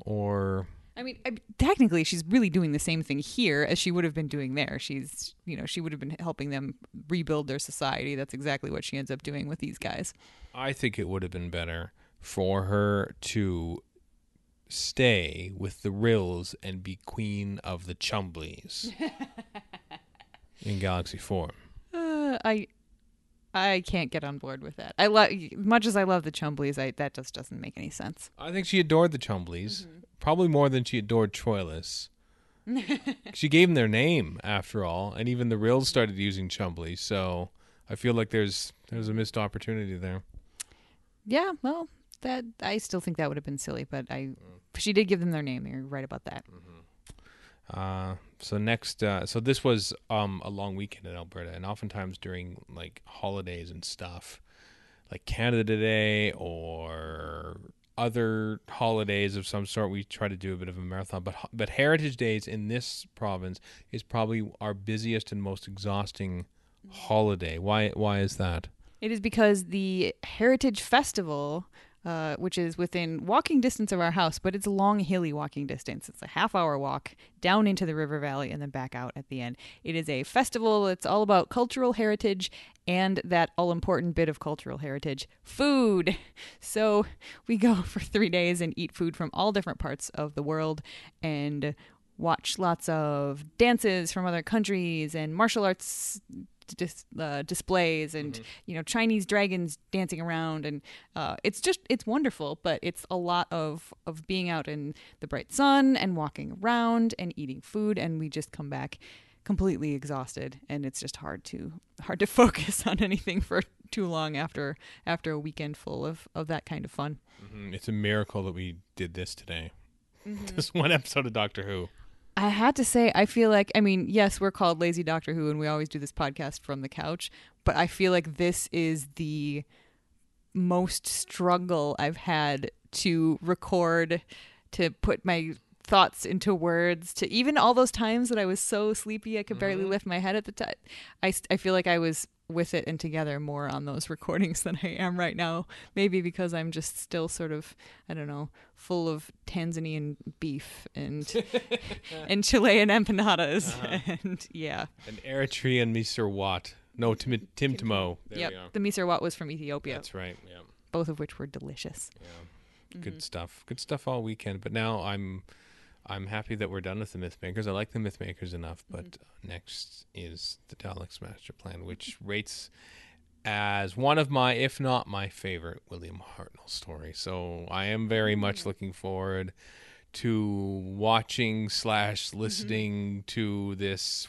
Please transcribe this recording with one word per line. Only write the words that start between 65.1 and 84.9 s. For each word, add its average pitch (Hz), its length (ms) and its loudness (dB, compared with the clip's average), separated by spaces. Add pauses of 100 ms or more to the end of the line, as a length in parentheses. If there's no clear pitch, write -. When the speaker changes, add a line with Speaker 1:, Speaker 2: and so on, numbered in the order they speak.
Speaker 1:
and 101 100 -4
most 98 240 -6
exhausting 98 800 -4 (460)
holiday. 95 680 2
Why, 104 320 2
why 101 300 2
is 98 160 0
that? 87 320 -2 (320)
Speaker 2:
It 220 100 -2
is 226 100 0
because 208 460 6
the 185 480 0 (100)
Heritage 247 580 4
Festival, 160 840 0 (380)
uh, 160 320 -2
which 180 200 -4
is 170 220 0
within 170 480 -2
walking 269 340 4
distance 220 320 2
of 180 80 2
our 170 120 4
house, 165 260 2
but 185 160 0
it's 202 120 -4
a 202 40 2
long, 202 300 4
hilly 170 320 0
walking 147 340 -4
distance. 135 420 -8
It's - 140 -18
a - 60 -12
half-hour 165 500 0
walk 135 340 -4 (280)
down 202 260 6
into 196 180 2
the 160 120 0
river 151 240 -2
valley 139 320 -4
and 147 100 -6
then 143 80 -6
back 127 240 -8
out 123 220 -6
at 139 120 -12
the 131 120 -6
end. 120 160 -6 (280)
It 165 120 -2
is 160 120 -2
a 135 140 -2
festival. 220 640 4
It's 185 180 -2
all 208 180 4
about 202 260 6
cultural 247 460 2
heritage 214 560 0 (380)
and 185 360 4
that 170 340 4
all-important 170 560 2
bit 165 140 4
of 151 100 -2
cultural 139 400 -6
heritage, 139 500 -6 (140)